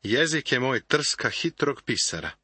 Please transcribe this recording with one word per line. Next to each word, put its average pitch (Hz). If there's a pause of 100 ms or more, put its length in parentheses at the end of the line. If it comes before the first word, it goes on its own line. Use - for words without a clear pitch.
Jezik 147
je 127
moj 127
trska -
hitrog 143
pisara. 85 (120)